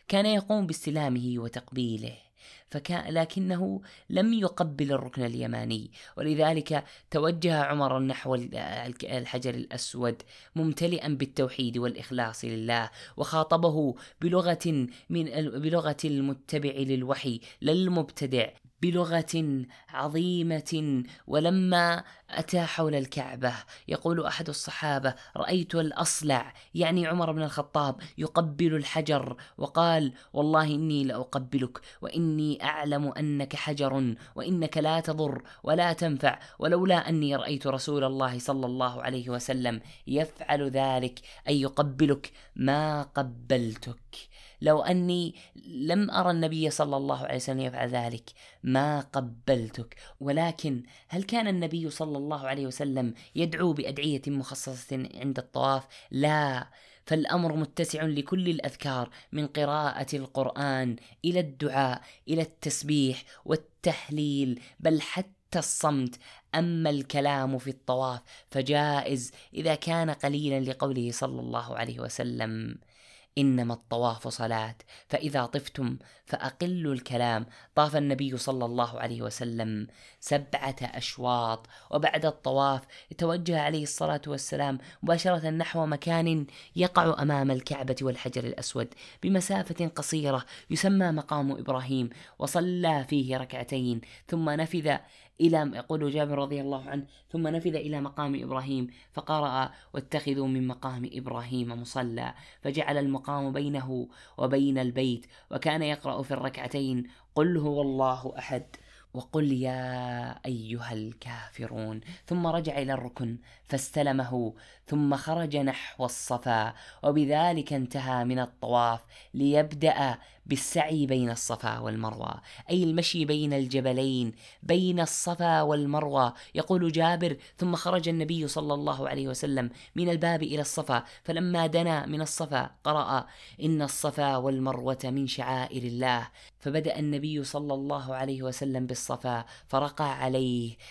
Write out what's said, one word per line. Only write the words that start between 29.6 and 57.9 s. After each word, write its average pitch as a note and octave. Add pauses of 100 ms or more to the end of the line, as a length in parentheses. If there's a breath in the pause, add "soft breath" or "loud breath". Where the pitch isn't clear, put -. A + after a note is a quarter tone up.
"والله D#3
إني D3+
لأقبلك B2+ (220 loud breath)
وإني D3+
أعلم D3
أنك C#3+
حجر C3+ (200 loud breath)
وإنك D#3+
لا D#3
تضر D3+ (200 loud breath)
ولا E3+
تنفع، D3 (200 loud breath)
ولولا F3
أني D3+
رأيت C#3
رسول C3+
الله C3
صلى C3+
الله B2
عليه B2
وسلم B2 (260 loud breath)
يفعل C#3+
ذلك، C3 (280 loud breath)
أي C#3+
يقبلك، C#3 (240 loud breath)
ما D3
قبلتك". A#2+ (240 loud breath)
"لو D3+
أني F3+ (300 loud breath)
لم E3+
أرى F3+
النبي D#3+
صلى C#3+
الله C#3
عليه C#3
وسلم C3
يفعل B2+
ذلك A#2+ (340 loud breath)
ما C#3+
قبلتك." A#2+ (240 loud breath)
ولكن C#3+ (240 loud breath)
هل F#3
كان A3
النبي E3
صلى D3+
الله C#3+
عليه C3+
وسلم B2+ (220 loud breath)
يدعو E3
بأدعية C#3+
مخصصة C3
عند C3+
الطواف؟ C3+ (240 loud breath)
لا، C#3+ (380 loud breath)
فالأمر D#3+
متسع D#3